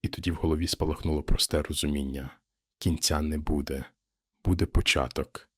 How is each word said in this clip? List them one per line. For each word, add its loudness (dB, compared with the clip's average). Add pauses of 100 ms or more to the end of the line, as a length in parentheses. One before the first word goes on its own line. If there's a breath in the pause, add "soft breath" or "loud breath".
І -4
тоді -4
в -2
голові 0
спалахнуло -2
просте 2
розуміння: -4 (480)
кінця 0
не -2
буде, -2 (600)
буде 4
початок 0